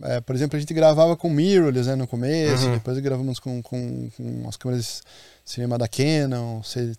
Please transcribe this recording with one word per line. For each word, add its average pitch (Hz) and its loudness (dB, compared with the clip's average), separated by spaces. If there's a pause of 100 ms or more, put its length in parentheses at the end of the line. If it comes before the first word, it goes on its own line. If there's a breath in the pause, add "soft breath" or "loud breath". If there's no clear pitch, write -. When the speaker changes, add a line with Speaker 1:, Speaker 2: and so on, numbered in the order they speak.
Speaker 1:
é, 123 -2
por 127 -4
exemplo, 143 0
a - 0
gente 151 -6
gravava 160 6
com 170 -2
mirrorless, 151 4
né, 135 0
no 127 -2
começo, 135 0
Speaker 2:
Uhum. 123 2
Speaker 1:
depois 123 -2
gravamos 131 -4
com, 123 -8
com, 123 -8
com 120 -8
as 110 -12
câmeras 123 -4 (440 soft breath)
de - -14
cinema 120 -4
da 120 0
Canon, 127 0
C, 120 -6